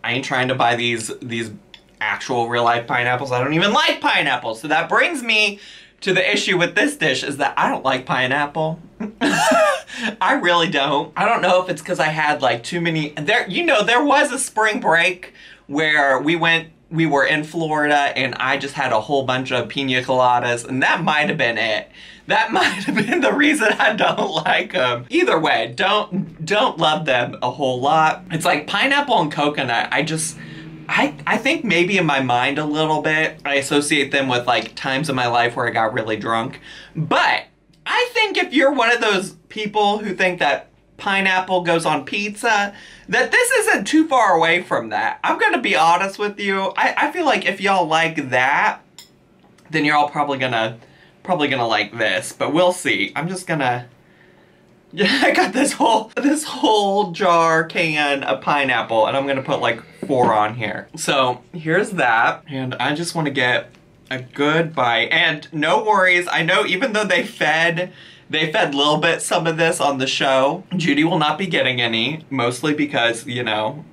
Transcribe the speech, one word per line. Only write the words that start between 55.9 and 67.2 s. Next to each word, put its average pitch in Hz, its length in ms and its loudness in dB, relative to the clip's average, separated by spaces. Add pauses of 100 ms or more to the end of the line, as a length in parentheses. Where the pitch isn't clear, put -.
this 285 280 2
whole 202 680 2
jar 165 520 4
can 151 600 0
of - 180 -2
pineapple, 123 640 2
and 127 100 0
I'm 139 100 0
gonna 135 160 -2
put, 131 180 -2
like, 117 220 -2 (240)
four 123 280 4
on 107 200 2
here. 107 420 -6
So 131 460 0 (100)
here's 175 400 0
that, 131 560 2
and 131 280 -6
I 139 180 -2
just 170 200 -6
wanna 156 160 -2
get 123 400 0 (400)
a 131 100 -6
good 156 540 0
bite. 120 360 2
And 160 420 0
no 165 300 2
worries, 185 480 4
I 160 120 0
know 190 240 2
even 185 260 -2
though 208 120 0
they 185 200 0